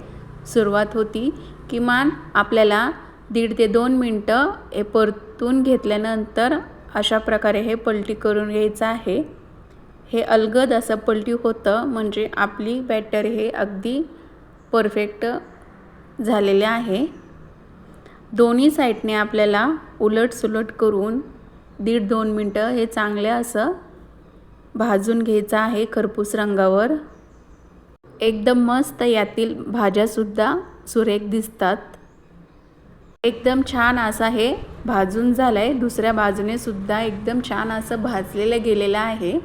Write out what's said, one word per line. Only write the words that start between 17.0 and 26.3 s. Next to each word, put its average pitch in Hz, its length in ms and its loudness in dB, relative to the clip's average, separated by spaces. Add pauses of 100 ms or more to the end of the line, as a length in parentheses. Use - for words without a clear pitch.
दोन्ही 240 380 6
साईडने 226 440 0
आपल्याला 208 600 2 (260)
उलटसुलट 220 640 0
करून 220 540 0 (580)
दीड 214 300 0
दोन 220 220 0
मिनटं 214 380 -2
हे 240 180 0
चांगले 208 420 -2
असं 240 440 -2 (1040)
भाजून 226 480 0
घ्यायचं 214 340 0
आहे 220 360 0
खरपूस 208 420 -2